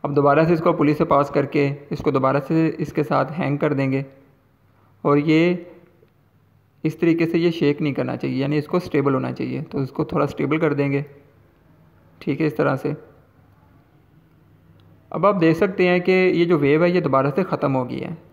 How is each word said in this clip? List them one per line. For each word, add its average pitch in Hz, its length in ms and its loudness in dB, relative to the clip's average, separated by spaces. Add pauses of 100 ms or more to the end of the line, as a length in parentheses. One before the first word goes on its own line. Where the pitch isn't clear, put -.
अब 143 100 -4
दोबारा 143 300 4
से 170 80 2
इसको 170 200 2
पुली 151 220 2
से 156 120 0
पास 143 240 2
करके 143 360 0 (260)
इसको - 200 -2
दोबारा 135 280 0
से 160 280 0
इसके - 360 -4
साथ 139 280 -2
hang 143 260 -4
कर 147 160 0
देंगे 135 300 -2 (1000)
और 147 160 4
ये 165 500 2 (1120)
इस 156 160 -4
तरीके 165 260 2
से 165 120 0
ये 170 120 2
shake 147 300 -2
नहीं 151 140 -2
करना 127 220 -4
चाहिए, 131 200 -6
यानी 143 220 -2
इसको 147 220 -2
stable 139 340 0
होना 127 180 -2
चाहिए, 127 300 -6
तो 143 200 -6
इसको 139 220 -4
थोड़ा 147 220 -2
stable 147 320 -4
कर 156 160 0
देंगे, 139 300 -2 (1160)
ठीक 151 200 -4
है, 160 60 0
इस 151 100 -2
तरह 139 200 0
से। 147 180 -4 (2250)
अब 165 140 -2
आप 208 100 4
देख 165 200 4
सकते 190 300 0
हैं 180 140 2
कि 185 120 0
ये 180 320 2
जो 170 140 2
wave 147 260 4
है 175 60 4
ये 180 100 2
दोबारा 143 300 2
से 185 140 -2
ख़त्म 147 280 -2
हो 131 120 0
गई 123 140 -8
है। 165 180 -10 (160)